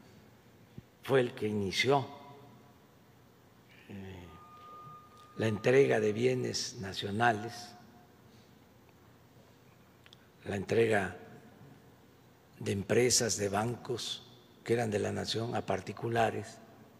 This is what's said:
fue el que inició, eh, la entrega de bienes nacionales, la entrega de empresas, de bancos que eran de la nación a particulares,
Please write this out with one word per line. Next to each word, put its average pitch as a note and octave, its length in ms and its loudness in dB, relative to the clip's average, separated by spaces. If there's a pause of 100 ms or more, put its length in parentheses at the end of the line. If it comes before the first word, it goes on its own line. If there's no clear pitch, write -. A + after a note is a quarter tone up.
(1040)
fue C3 180 4
el A#2+ 140 0
que G#2+ 140 -4
inició, G#2+ 580 2 (1800)
eh, F#2+ 360 -12 (1120)
la A2 120 0
entrega B2+ 520 4
de G#2+ 120 2
bienes B2 680 0
nacionales, G#2+ 920 -2 (2750)
la G2 120 -4
entrega G2+ 600 2 (1400)
de G#2+ 140 -2
empresas, A2 640 2
de G2+ 120 0
bancos A2+ 760 -4 (420)
que A#2 100 0
eran A#2 160 0
de G#2 100 2
la G2+ 120 0
nación G#2+ 420 -2
a G#2 120 -2
particulares, G#2+ 920 0 (420)